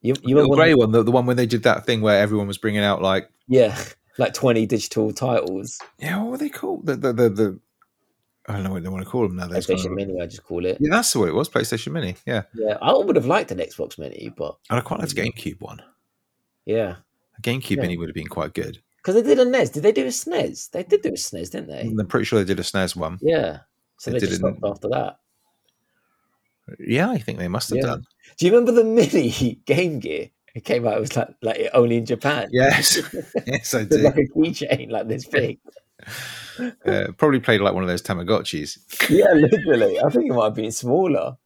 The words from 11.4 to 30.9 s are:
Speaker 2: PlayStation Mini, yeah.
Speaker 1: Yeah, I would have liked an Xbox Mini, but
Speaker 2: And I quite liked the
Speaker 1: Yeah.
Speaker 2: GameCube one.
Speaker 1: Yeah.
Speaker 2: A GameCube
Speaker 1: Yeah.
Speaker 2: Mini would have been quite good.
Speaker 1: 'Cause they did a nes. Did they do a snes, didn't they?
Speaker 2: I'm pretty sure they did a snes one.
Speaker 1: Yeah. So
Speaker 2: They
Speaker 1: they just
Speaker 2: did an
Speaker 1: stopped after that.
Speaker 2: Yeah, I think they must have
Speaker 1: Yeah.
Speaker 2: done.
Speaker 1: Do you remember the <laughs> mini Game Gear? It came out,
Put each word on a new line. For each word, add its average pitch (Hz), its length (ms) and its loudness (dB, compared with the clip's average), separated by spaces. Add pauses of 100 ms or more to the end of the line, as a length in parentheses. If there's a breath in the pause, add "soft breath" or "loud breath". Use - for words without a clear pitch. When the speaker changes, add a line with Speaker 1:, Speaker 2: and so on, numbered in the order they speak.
Speaker 2:
PlayStation 113 420 -4
Mini, 127 240 -6 (100)
yeah. 117 180 -4 (120)
Speaker 1:
Yeah, 107 260 -2
I 165 120 4
would 320 240 2
have 117 80 2
liked 185 260 0
an 90 60 -8
Xbox - 420 -8
Mini, - 380 -12
but - 200 -8 (120)
Speaker 2:
And 120 100 0
I - 20 -2
quite - 200 -8
liked 151 120 -6
the 87 80 -4
Speaker 1:
Yeah. 110 100 -2
Speaker 2:
GameCube - 280 -12
one. - 220 -18 (840)
Speaker 1:
Yeah. 104 300 -2 (420)
Speaker 2:
A 110 40 -20
GameCube 127 360 -4
Speaker 1:
Yeah. 139 40 -2
Speaker 2:
Mini 90 160 -4
would 85 120 -8
have - 60 -12
been 78 120 -8
quite 78 260 -6
good. 76 280 -8 (220)
Speaker 1:
'Cause 185 120 0
they 233 60 6
did 254 180 4
a 254 60 6
nes. 247 240 0
Did 151 140 -8
they 214 100 6
do 262 120 0
a 254 60 -4
snes, 226 580 -6
didn't - 1000 -4
they? 71 140 -10
Speaker 2:
I'm 107 260 -2
pretty 120 180 0
sure 113 140 2
they 95 60 2
did 90 140 -2
a 87 40 -6
snes 95 340 -2
one. 85 240 -6
Speaker 1:
Yeah. 135 380 0 (380)
So - 140 -8
Speaker 2:
They 123 80 -2
Speaker 1:
they 104 80 0
just 92 140 -2
Speaker 2:
did 95 60 0
an 98 100 -4
Speaker 1:
stopped 101 180 -4
after - 140 -8
that. 123 300 -4 (1600)
Speaker 2:
Yeah, 156 300 0
I 233 80 -2
think 110 220 -8
they 90 80 -4
must 98 220 -4
have - 80 -2
Speaker 1:
Yeah. 135 80 0
Speaker 2:
done. - 200 -4 (320 soft breath)
Speaker 1:
Do 165 80 0
you 185 60 6
remember 240 220 6
the 233 100 8
<laughs> - 0 -
mini 147 840 2
Game 151 340 0
Gear? 78 300 -8 (240)
It 117 120 -12
came 123 200 0
out, 107 120 0